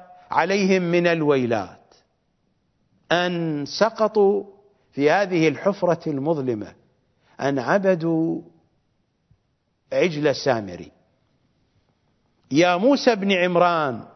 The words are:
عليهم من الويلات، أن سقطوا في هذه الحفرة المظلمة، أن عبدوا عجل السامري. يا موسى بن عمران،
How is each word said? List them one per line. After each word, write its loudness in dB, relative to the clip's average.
عليهم 2
من 2
الويلات، -2
أن -2
سقطوا 0
في 2
هذه 2
الحفرة -2
المظلمة، -4
أن -2
عبدوا 0
عجل 0
السامري. -4
يا 2
موسى 2
بن -2
عمران، 0